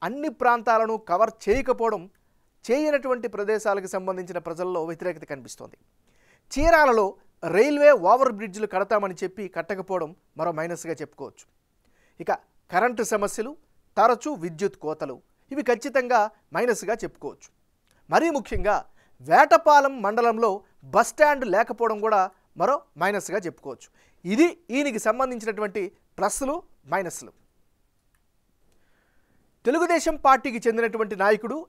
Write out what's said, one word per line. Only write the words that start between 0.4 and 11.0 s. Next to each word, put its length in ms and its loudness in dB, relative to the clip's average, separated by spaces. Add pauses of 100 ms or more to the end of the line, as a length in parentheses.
కవర్ 340 0 (180)
చేయకపోవడం, 600 -2 (640)
చేయనటువంటి 560 0
ప్రదేశాలకు 600 -2
సంబంధించిన 500 -8
ప్రజల్లో 480 -6
వ్యతిరేకత 380 -8
కనిపిస్తోంది. 540 -16 (760)
చీరాలలో 640 4 (300)
రైల్వే 460 6
ఓవర్ 400 4
బ్రిడ్జ్లు 360 -8
కడతామని 560 -2
చెప్పి 240 -8
కట్టకపోవడం 680 -6 (220)
మరో 140 -2
మైనస్గా 420 -6
చెప్పుకోవచ్చు. 520 -14 (760)